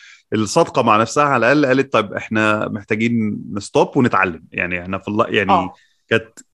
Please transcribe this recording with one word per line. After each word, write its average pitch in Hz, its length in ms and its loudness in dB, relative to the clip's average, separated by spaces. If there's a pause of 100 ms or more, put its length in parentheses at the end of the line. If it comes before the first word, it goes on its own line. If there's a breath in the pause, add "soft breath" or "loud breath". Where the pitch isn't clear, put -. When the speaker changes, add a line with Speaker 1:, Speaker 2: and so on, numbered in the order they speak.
(340 soft breath)
Speaker 1:
الصادقة 131 480 0
مع 113 160 4
نفسها 117 260 2
على 127 280 2
الأقل 147 140 4
قالت: 131 280 0
"طيب 107 200 0
إحنا 107 540 0
محتاجين 110 760 -2 (100)
نستوب 139 440 -2
ونتعلم." 95 540 2
يعني 90 300 -6
إحنا 95 160 -8
في 95 100 -12
الله، 104 200 0
يعني 101 240 0
Speaker 2:
آه. 170 220 0 (360 soft breath)
Speaker 1:
كانت، - 300 -2 (140)